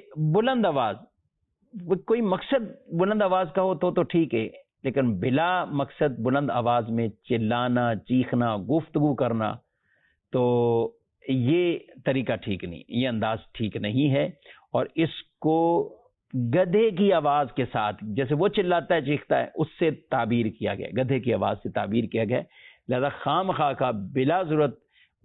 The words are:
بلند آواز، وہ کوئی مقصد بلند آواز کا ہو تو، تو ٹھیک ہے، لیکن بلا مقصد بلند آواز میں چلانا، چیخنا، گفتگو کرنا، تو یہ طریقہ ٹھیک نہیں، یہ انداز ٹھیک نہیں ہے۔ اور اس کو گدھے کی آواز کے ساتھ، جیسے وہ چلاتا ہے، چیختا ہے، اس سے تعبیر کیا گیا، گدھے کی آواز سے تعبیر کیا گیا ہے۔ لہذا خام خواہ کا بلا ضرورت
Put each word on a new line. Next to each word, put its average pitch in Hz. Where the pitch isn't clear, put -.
بلند 208
آواز، 131
وہ 175
کوئی 226
مقصد 214
بلند 196
آواز 185
کا 190
ہو 185
تو، 180
تو 170
ٹھیک 160
ہے، 113
لیکن 127
بلا 160
مقصد 139
بلند 131
آواز 120
میں 117
چلانا، 120
چیخنا، 120
گفتگو 147
کرنا، 113
تو 127
یہ 151
طریقہ 131
ٹھیک 98
نہیں، 85
یہ 120
انداز 110
ٹھیک 110
نہیں 117
ہے۔ 143
اور 123
اس 160
کو 156
گدھے 175
کی 196
آواز 147
کے 131
ساتھ، 107
جیسے 120
وہ 170
چلاتا 175
ہے، 165
چیختا 139
ہے، 123
اس 156
سے 165
تعبیر 120
کیا 101
گیا، 90
گدھے 127
کی 113
آواز 101
سے -
تعبیر 107
کیا 113
گیا 117
ہے۔ -
لہذا 127
خام 165
خواہ 151
کا 127
بلا 131
ضرورت 151